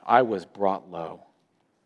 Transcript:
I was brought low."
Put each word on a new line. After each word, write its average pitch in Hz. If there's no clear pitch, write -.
I 120
was 104
brought 95
low." 85